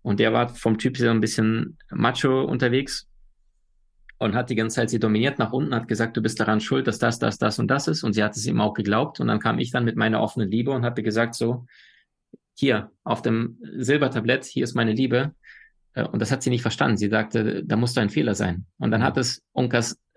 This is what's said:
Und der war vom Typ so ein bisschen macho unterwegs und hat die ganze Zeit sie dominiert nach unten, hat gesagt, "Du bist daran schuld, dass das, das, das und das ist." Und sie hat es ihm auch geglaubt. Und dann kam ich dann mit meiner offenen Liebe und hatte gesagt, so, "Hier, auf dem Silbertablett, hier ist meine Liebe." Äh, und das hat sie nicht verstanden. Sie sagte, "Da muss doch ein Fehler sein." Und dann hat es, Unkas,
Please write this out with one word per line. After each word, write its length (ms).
Und 180
der 140
war 160
vom 300
Typ 180
so 120
ein 120
bisschen 560
macho 520
unterwegs 640
und 160
hat 160
die 60
ganze 220
Zeit 120
sie 100
dominiert 380
nach 160
unten, 220
hat 120
gesagt, 300
"Du 60
bist 160
daran 200
schuld, 280
dass 100
das, 220
das, 180
das 220
und 100
das 180
ist." 160
Und 100
sie 100
hat 120
es 120
ihm 140
auch 120
geglaubt. 460
Und 80
dann 120
kam 200
ich 100
dann 160
mit 100
meiner 260
offenen 280
Liebe 220
und 120
hatte 200
gesagt, 320
so, 320
"Hier, 360
auf 180
dem 380
Silbertablett, 680
hier 180
ist 100
meine 200
Liebe." 420
Äh, 120
und 140
das 120
hat 100
sie 80
nicht 140
verstanden. 340
Sie 120
sagte, 540
"Da 120
muss 180
doch 80
ein 80
Fehler 240
sein." 320
Und 100
dann 140
hat 140
es, 260
Unkas, 460